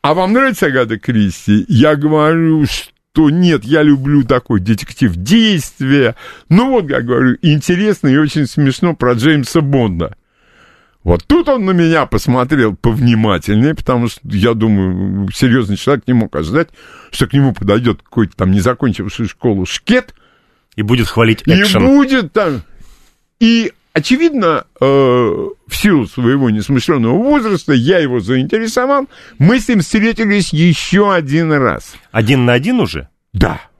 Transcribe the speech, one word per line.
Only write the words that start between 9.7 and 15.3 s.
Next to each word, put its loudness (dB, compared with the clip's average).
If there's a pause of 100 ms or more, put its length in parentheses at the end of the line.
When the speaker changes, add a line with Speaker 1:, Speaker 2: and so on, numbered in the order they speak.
Speaker 1:
Вот 0
тут 2
он 0
на 0
меня 2
посмотрел 0
повнимательнее, 0
потому -2
что, -14
я 0
думаю, -2